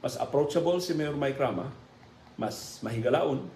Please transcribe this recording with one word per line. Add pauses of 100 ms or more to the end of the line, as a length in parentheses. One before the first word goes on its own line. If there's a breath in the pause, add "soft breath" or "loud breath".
mas
approachable
si
Mayor
Mike
Rama, (640)
mas
mahigalaon